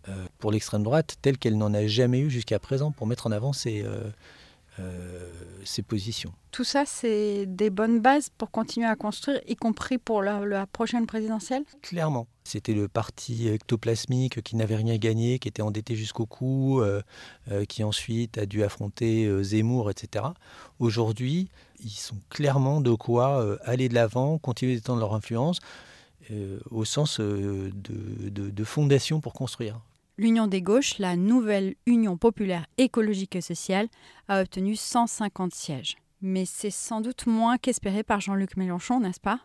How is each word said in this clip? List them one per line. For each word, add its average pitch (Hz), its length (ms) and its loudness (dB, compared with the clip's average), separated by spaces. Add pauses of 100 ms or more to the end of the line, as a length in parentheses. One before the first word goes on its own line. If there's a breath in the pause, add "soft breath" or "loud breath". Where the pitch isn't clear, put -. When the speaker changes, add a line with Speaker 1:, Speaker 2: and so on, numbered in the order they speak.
Speaker 1:
euh, 95 180 -10 (120)
pour 107 140 0
l'extrême 107 300 0
droite 139 400 2
telle 135 160 4
qu'elle 110 200 2
n'en 104 160 2
a 104 120 2
jamais 123 340 4
eu 147 100 2
jusqu'à 117 280 0
présent 139 340 -2
pour 117 140 -6
mettre 120 200 -2
en 113 60 0
avant 110 200 0
ses, 110 300 -4
euh, 104 280 -6 (680 loud breath)
euh, 90 520 -10 (340)
ses - 180 -6
positions. 101 500 -4 (200)
Speaker 2:
Tout 254 120 -4
ça, 285 220 2
c'est 208 600 0
des 190 240 0
bonnes 220 300 2
bases 269 360 4
pour - 140 -6
continuer 226 360 -2
à 220 100 0
construire, 220 500 -4
y 233 100 -4
compris 233 420 -2
pour 214 240 0
la, 202 240 0
la 196 200 -2
prochaine 226 400 -2
présidentielle ? 220 580 -4 (180)
Speaker 1:
Clairement. 156 440 -2 (180)
C'était 107 300 -2
le 104 120 2
parti 113 640 -4
ectoplasmique 117 920 0
qui - 120 -10
n'avait 110 220 2
rien 113 220 0
gagné, 113 420 2
qui - 80 -6
était 104 140 -4
endetté 107 340 -2
jusqu'au 110 300 -4
cou, 135 540 2
euh, 101 220 2 (480 loud breath)
euh, 101 140 0
qui - 180 -6
ensuite 113 560 -2
a 107 80 -2
dû 104 160 0
affronter, 110 640 0
euh, 98 160 2
Zemmour, 110 480 2
et 98 80 -4
cetera. 107 360 -4 (440 loud breath)
Aujourd'hui, 120 720 0 (320 soft breath)
ils 110 80 -10
sont 101 300 -10 (100)
clairement 139 500 2
de 123 140 6
quoi, 123 460 4
euh, 104 240 0
aller 127 240 2
de 117 60 0
l'avant, 120 440 4
continuer 127 380 0
d'étendre 117 240 -2
leur 104 120 0
influence, 117 460 0 (720 loud breath)
euh, 101 300 -6 (100)
au 113 140 -2
sens, 147 340 0
euh, 101 560 0
de, 101 560 -8
de, 101 200 -6
de 101 140 -4
fondation 147 560 2
pour 120 120 -8
construire. 113 480 -8 (360)
Speaker 2:
L'Union 226 300 4
des 190 160 0
gauches, 220 360 2
la 180 180 0
nouvelle 202 580 4 (100)
Union 226 320 4
populaire 190 480 0 (140)
écologique 214 560 2
et 180 80 -2
sociale, 190 460 -2 (400 loud breath)
a 196 120 4
obtenu 190 360 0
cent 233 320 2
cinquante 190 440 -4
sièges. - 440 -8 (260)
Mais 190 240 0
c'est - 240 -6
sans - 300 -4
doute 233 260 -4
moins 226 320 4
qu'espéré 214 460 0
par 208 160 2
Jean-Luc 196 360 -2
Mélenchon, 190 440 0
n'est-ce 190 200 -2
pas ? 208 240 -2